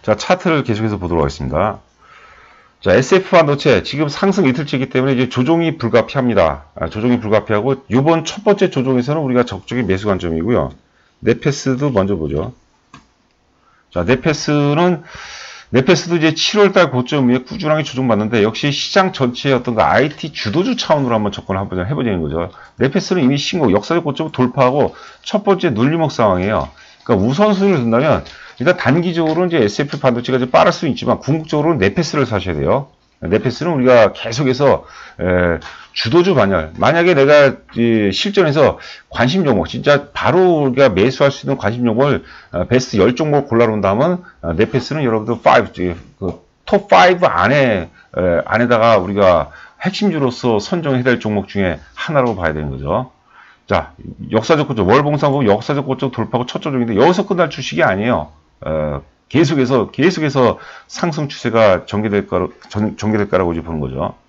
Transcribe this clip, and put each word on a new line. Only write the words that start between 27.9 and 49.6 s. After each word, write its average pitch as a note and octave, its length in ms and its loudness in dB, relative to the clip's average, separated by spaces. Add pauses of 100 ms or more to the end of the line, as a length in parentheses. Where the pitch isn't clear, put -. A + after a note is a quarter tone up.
일단 F3 200 0
단기적으로 E3 680 0
이제 E3+ 140 -2
에스에프 C#3+ 400 -2
반도체가 B2 400 0
이제 B2+ 100 -2
빠를 E3 220 4
수는 D3+ 220 -4
있지만 - 260 -2
궁극적으로는 D#3 580 -2
네페스를 C#3 480 0
사셔야 F#2 300 -4
돼요. F#2+ 320 0 (340)
네페스는 B2+ 520 -2
우리가 B2 400 4
계속해서, B2+ 720 0 (340)
에, F2+ 400 0 (320)
주도주 F3 440 2
반열. F#2+ 420 0
만약에 D#3+ 380 2
내가 C#3 400 6 (200)
이 A2+ 380 2
실전에서 D#3+ 640 0 (300)
관심 D3 340 0
종목, G#2+ 240 0
진짜 C#3+ 460 0
바로 E3+ 460 2
우리가 C3+ 300 4
매수할 B2+ 400 2
수 - 160 -8
있는 C3+ 120 -2
관심 A#2+ 260 -4
종목을, A#2+ 400 2 (300)
어, F2+ 120 -2
베스트 B2 300 0
열 A2 200 4
종목 D3 340 0
골라놓는다면, A2+ 720 0 (180)
어, E2 120 -6
네페스는 B2 500 -2
여러분들 A2+ 400 -2
파이브, B2 300 2 (460)
그 F2 300 -10 (160)
톱 G3+ 220 -2
파이브 F#3 380 4
안에, G#2+ 320 2
에, A2 320 0 (560)
안에다가 A2+ 540 2
우리가 F2+ 520 2 (300)